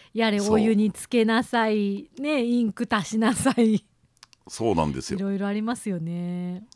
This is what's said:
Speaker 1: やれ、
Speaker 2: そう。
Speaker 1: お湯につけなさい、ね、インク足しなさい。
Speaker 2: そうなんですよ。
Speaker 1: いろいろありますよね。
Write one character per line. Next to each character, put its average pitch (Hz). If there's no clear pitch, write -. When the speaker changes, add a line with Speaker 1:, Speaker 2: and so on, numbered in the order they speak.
Speaker 1:
や 220
れ、 202
Speaker 2:
そ 202
う。 -
Speaker 1:
お 220
湯 220
に 208
つ -
け 233
な 226
さ 226
い、 202
ね、 285
イ 240
ン 214
ク -
足 202
し 220
な 226
さ 269
い。 220
Speaker 2:
そ 113
う 90
な 80
ん 71
で 65
す -
よ。 190
Speaker 1:
い -
ろ 196
い 196
ろ 202
あ 202
り 214
ま 233
す -
よ 180
ね。 175